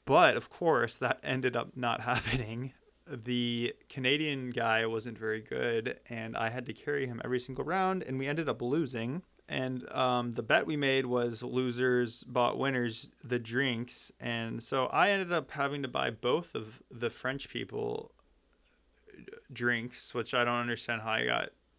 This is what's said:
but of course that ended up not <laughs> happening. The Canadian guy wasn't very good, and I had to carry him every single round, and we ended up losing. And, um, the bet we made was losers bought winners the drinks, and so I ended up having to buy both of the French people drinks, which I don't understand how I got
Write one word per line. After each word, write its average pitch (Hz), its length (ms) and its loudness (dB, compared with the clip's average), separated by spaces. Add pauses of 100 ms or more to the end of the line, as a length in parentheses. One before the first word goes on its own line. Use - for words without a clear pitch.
but 139 320 8
of - 140 -4
course 131 460 2
that - 260 0
ended 127 340 0
up - 200 -4
not 120 240 0
<laughs> 117 120 -6
happening. 117 600 -2 (340)
The 120 680 -2 (140)
Canadian 139 640 0
guy 113 360 2
wasn't 113 320 -4
very 110 220 -2
good, 117 580 -2 (100)
and 117 280 -6
I 113 140 2
had 123 160 -6
to 113 60 -8
carry 143 340 -2
him 117 180 -6
every 123 160 0
single 127 240 -6
round, 185 380 0
and 131 160 -4
we 135 80 -2
ended 147 220 0
up 123 140 -2
losing. 127 600 0 (260)
And, 131 440 -4
um, 123 400 2
the 117 100 -4
bet 147 240 4
we 156 100 0
made 135 280 4
was 120 380 0
losers 123 840 2
bought 123 340 2
winners 123 500 0 (140)
the 120 160 0
drinks, 120 720 -2 (100)
and 117 420 -4
so 131 240 2
I 180 240 4
ended 190 220 0
up 156 180 -2
having 143 320 -2
to 131 60 -4
buy 127 220 0
both 127 440 0
of 110 260 -8 (100)
the 117 200 -4
French 135 400 -6
people 117 640 -4 (1400)
drinks, 120 600 0
which 120 180 -2
I 123 120 6
don't 120 100 4
understand 117 480 -2
how 113 80 -4
I 117 160 2
got 60 240 2 (280)